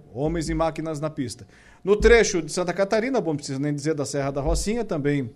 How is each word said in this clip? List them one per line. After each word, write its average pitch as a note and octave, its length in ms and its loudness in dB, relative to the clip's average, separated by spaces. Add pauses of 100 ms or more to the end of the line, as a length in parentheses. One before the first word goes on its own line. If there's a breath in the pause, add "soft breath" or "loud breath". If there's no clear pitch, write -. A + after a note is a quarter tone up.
(120)
Homens D3+ 360 -2
e E3 60 -2
máquinas D#3+ 440 -2
na D3+ 100 -4
pista. C#3+ 380 -8 (360 soft breath)
No G3 140 4
trecho G#3 460 6
de D3+ 100 -8
Santa F3+ 200 -2
Catarina, G#3+ 480 0
bom, E3 100 -2
não D3+ 60 0
precisa C#3 240 -6
nem D3 120 0
dizer D3 220 -2
da C#3+ 100 -2
Serra C#3 280 -2
da C#3+ 80 -4
Rocinha, E3 440 0
também C#3+ 520 -2